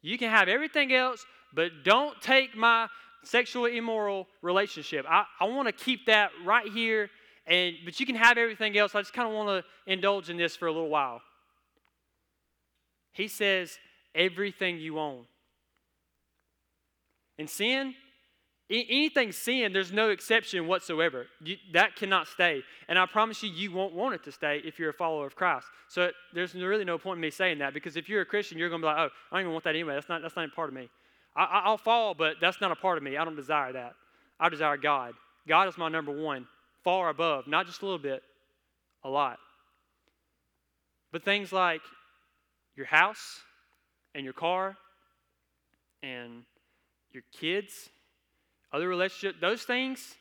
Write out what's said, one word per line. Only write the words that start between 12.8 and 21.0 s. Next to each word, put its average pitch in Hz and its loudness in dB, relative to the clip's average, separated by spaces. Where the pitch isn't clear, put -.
He 208 -6
says, 190 0
"Everything 180 0
you 156 -8
own." 135 -6
And 156 -10
sin, 262 -2
A-, 233 0
anything 262 2
sin, 233 -2
there's 190 0
no 214 2
exception 190 0
whatsoever. 165 0